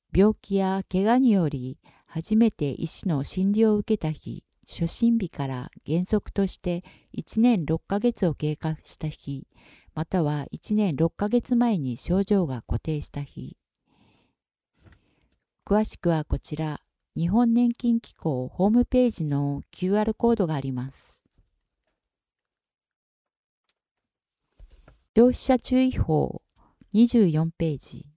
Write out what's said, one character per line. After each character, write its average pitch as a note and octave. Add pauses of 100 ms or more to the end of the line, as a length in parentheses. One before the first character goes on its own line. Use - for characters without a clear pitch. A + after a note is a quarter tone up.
(140)
病 G#3
気 -
や F#3+
怪 F#3+
我 A#3
に B3+
よ F3
り C3 (260)
初 D#3+
め A3+
て C#3+
医 -
師 -
の C#3+
診 F#3+
療 G#3+
を G#3
受 G#3
け -
た D#3
日、 - (240)
初 -
診 A#3
日 F#3+
か C#3
ら B2+ (160)
原 E3+
則 -
と G3
し -
て F3 (300)
一 -
年 A3
六 D#3+
ヶ G3+
月 A3+
を D#3+
経 D3+
過 D#3+
し -
た D#3
日、 C#3 (480)
ま D#3
た F3+
は D3
一 -
年 G3+
六 D#3+
ヶ G#3
月 A#3+
前 A#3
に B2+
症 F#3+
状 F#3+
が B2+
固 -
定 D#3
し -
た C#3+
日。 - (2000)
詳 G#3+
し -
く F3
は D#3
こ C#3
ち -
ら、 D3+ (360)
日 E3
本 A#3
年 A#3+
金 A#3
機 -
構 B2+
ホ F#3
ー -
ム A#3+
ペ B3+
ー -
ジ -
の C#3+
キ -
ュ G3
ー G#3+
ア G#3+
ー -
ル G#3+
コ A#3
ー A#3
ド G3
が D#3
あ C#3
り C3+
ま B2+
す。 - (4000)
消 A#3+
費 B3
者 B3+
注 B3+
意 C4
報、 D3 (500)
二 A3+
十 A3+
四 D#3+
ペ D#3+
ー C#3
ジ。 - (100)